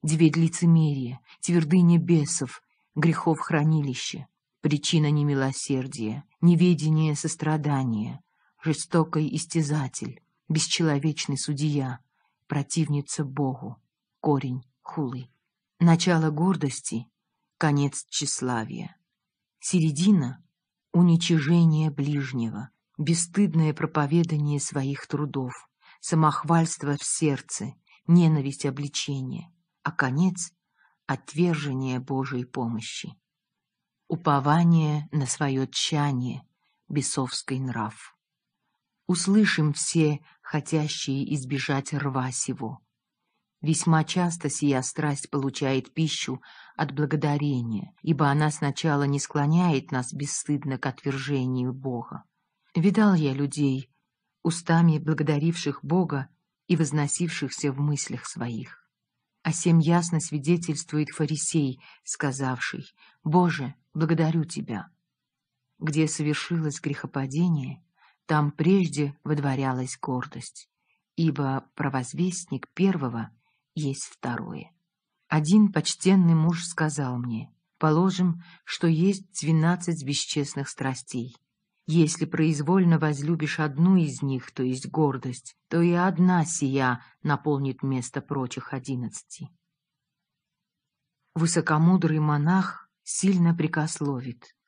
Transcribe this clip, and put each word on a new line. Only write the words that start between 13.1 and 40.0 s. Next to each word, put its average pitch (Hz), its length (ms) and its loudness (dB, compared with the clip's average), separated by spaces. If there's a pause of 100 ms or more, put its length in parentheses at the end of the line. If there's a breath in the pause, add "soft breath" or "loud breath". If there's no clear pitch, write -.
Богу, 135 580 -6 (380)
корень 131 420 -2 (180)
хулы. 127 480 -8 (520)
Начало 170 500 4
гордости — 160 800 -4 (500)
конец 143 500 0
тщеславия. - 880 -6 (640)
Середина — 160 840 2 (480)
уничижение 165 1000 4
ближнего, 135 800 -4 (260)
бесстыдное 160 800 2
проповедание 151 840 0
своих 139 480 -6
трудов, 139 440 -4 (480 soft breath)
самохвальство 160 960 0
в - 60 -8
сердце, - 720 -4 (320 soft breath)
ненависть 156 600 4
обличения — 139 840 -6 (300)
а 170 100 -6
конец — 156 600 -2 (540)
отвержение 139 920 -2
Божией 131 440 -6
помощи. 117 680 -8 (960)
Упование 156 1040 2
на 147 140 0
своё 135 400 -2
тщание — 135 760 -2 (460)
бесовский 135 720 -4
нрав. 113 580 -8 (880)
Услышим 180 640 2
все, 147 460 0 (240 soft breath)